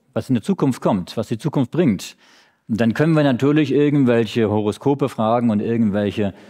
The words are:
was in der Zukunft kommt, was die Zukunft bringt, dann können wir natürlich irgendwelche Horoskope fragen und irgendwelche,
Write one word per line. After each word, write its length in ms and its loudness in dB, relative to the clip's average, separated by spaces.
was 160 -6
in 60 2
der 80 -2
Zukunft 380 -2
kommt, 360 -2
was 100 -4
die 100 -6
Zukunft 340 -2
bringt, 440 -2
dann 260 0
können 200 2
wir 100 4
natürlich 480 2
irgendwelche 760 2
Horoskope 600 0
fragen 400 0
und 100 0
irgendwelche, 760 -2